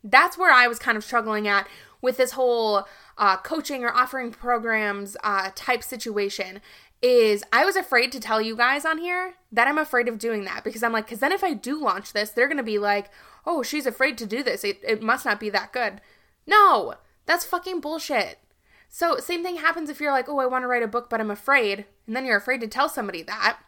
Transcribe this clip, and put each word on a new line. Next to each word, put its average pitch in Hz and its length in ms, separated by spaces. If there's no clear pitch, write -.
That's 269 340
where 359 140
I 247 160
was 233 100
kind 226 200
of 214 80
struggling 214 420
at 202 220
with 254 160
this 247 160
whole, 226 520
uh, 196 200
coaching 285 480
or 233 100
offering 247 360
programs, 214 920
uh, 196 320
type 233 280
situation, 202 760
is 226 500
I 254 140
was 381 100
afraid 262 380
to 269 60
tell 220 220
you 220 140
guys 262 300
on 320 120
here 359 380
that 233 160
I'm 302 100
afraid 254 300
of 226 100
doing 214 280
that 190 180
because 220 180
I'm 233 120
like, 220 140
'cause 226 120
then 294 140
if 392 100
I 349 100
do 247 240
launch 202 360
this, 208 180
they're 247 160
gonna 285 160
be 214 160
like, 202 300
"Oh, 311 160
she's 277 240
afraid 262 340
to 233 60
do 220 160
this. 226 220
It, 202 200
it 220 180
must 226 240
not 208 140
be 214 100
that 202 240
good." 208 260
No, 320 480
that's 339 200
fucking 349 360
bullshit. 294 580
So 339 300
same 349 260
thing 359 140
happens 320 320
if 294 100
you're 294 140
like, 254 160
"Oh, 285 100
I 262 60
wanna 254 240
write 240 140
a 226 40
book, 233 220
but 226 100
I'm 214 120
afraid." 208 540
And 220 80
then 262 100
you're 233 120
afraid 247 240
to 226 60
tell 254 200
somebody 202 360
that. 214 340